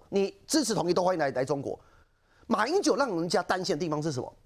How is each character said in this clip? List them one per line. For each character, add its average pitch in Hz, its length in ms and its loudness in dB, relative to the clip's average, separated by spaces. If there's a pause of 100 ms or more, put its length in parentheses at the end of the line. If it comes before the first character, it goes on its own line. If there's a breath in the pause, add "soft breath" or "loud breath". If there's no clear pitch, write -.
你 196 240 0 (140)
支 311 160 0
持 226 100 -2
统 170 160 0
一 175 60 4
都 185 80 2
欢 185 140 2
迎 - 20 -4
来， 147 140 2
来 127 120 0
中 139 160 -2
国。 113 160 -6 (680 soft breath)
马 220 220 0
英 359 120 2
九 285 140 4
让 269 220 0
人 165 120 -2
家 180 140 0
担 185 220 -2
心 175 100 0
的 147 60 -2
地 175 80 -2
方 151 120 -2
是 156 120 -2
什 123 80 -4
么？ - 120 -8 (140)